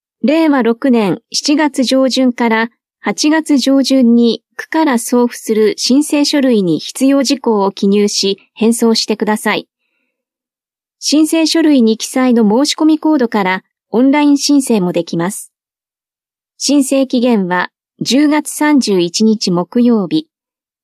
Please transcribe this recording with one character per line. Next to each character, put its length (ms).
令 280
和 140
六 280
年 300
七 240
月 280
上 260
旬 240
か 160
ら 220
八 300
月 280
上 260
旬 320
に 280
区 140
か 160
ら 140
送 280
付 100
す 180
る 220
申 260
請 220
書 160
類 200
に 180
必 260
要 180
事 160
項 240
を 80
記 160
入 200
し、 300
返 200
送 220
し 100
て 120
く 80
だ 120
さ 180
い。 120
申 260
請 220
書 160
類 180
に 160
記 100
載 280
の 80
申 260
し 60
込 100
み 140
コ 160
ー 20
ド 100
か 160
ら 200
オ 120
ン 100
ラ 100
イ 80
ン 80
申 240
請 200
も 100
で 120
き 140
ま 140
す。 200
申 260
請 240
期 140
限 260
は 240
十 260
月 240
三 280
十 200
一 240
日 260
木 320
曜 260
日、 200